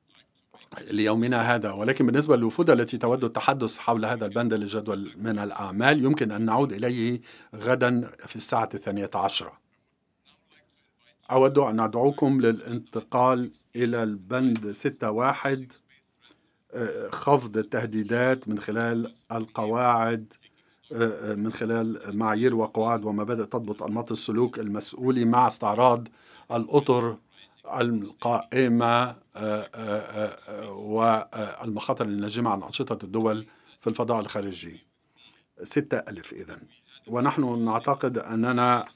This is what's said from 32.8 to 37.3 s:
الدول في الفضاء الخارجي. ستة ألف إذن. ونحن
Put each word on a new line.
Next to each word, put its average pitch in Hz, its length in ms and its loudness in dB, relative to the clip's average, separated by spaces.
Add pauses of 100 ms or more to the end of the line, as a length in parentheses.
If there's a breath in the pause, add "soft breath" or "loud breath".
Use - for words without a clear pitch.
الدول 110 420 -2 (340 soft breath)
في 117 100 -2
الفضاء 113 300 0
الخارجي. 98 720 -10 (720 soft breath)
ستة 139 360 -2
ألف - 340 -12
إذن. - 280 -16 (460 loud breath)
ونحن 123 580 0